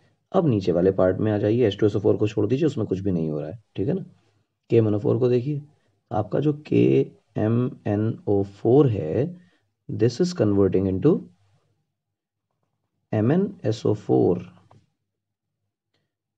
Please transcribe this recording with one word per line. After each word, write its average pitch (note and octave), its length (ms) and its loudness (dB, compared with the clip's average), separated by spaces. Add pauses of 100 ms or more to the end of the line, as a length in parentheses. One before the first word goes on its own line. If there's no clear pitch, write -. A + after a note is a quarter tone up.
(320)
अब F#3 160 2
नीचे G2 240 0
वाले F2 200 2
पार्ट F#2 260 0
में G#2+ 140 -2
आ G#2 60 -2
जाइए, A2 280 2
एच G2 120 -2
टू A2 80 2
एस G#2 100 0
ओ G2+ 40 0
फ़ोर G#2 160 2
को G#2+ 120 0
छोड़ G#2+ 180 -2
दीजिए, C3+ 200 0
उसमें A2+ 200 -2
कुछ F2+ 140 -4
भी G2 120 -2
नहीं D#2+ 180 -2
हो D2+ 100 -6
रहा D2 80 -8
है, A#2 100 -14 (180)
ठीक G2 120 -4
है F3+ 60 -2
ना। F#3+ 100 -6 (640)
के B2 60 4
एम A2 120 4
एन G#2 60 0
ओ G#2 60 -2
फ़ोर A#2 180 0
को B2 100 0
देखिए, C3 340 -2 (480)
आपका A2+ 300 -4
जो D3 120 0 (120)
के A#2 200 2 (540)
एम A#2 320 0 (160)
एन G#2+ 320 -2 (100)
ओ G2+ 140 2
फ़ोर B2 480 2
है, F#2 360 -2 (600)
this A2 320 0
is F3+ 140 0
converting G2 520 2
into F#2+ 240 2 (2000)
एम A2 200 2
एन F#3+ 140 0 (180)
एस A2 220 -4
ओ A2+ 100 2
फ़ोर। G#2+ 460 0 (2000)